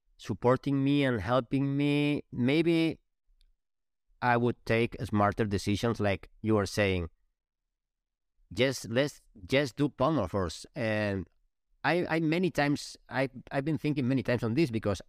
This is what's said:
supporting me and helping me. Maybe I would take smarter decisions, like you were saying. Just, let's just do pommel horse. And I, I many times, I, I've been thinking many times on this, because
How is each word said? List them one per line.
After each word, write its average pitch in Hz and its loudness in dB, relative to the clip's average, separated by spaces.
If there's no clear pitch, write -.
supporting 127 0
me 143 2
and 123 0
helping 135 0
me. 147 0
Maybe 165 2
I 123 2
would 120 2
take 117 2
smarter 104 2
decisions, 104 0
like 101 -2
you 110 2
were 101 2
saying. 95 0
Just, 123 0
let's 131 -2
just 135 0
do 139 0
pommel 131 0
horse. 90 -4
And 107 -2
I, 165 0
I 160 0
many 165 0
times, 143 -2
I, 131 -2
I've 139 -4
been 151 -2
thinking 147 -2
many 131 0
times 123 0
on 113 -2
this, 143 2
because 107 -2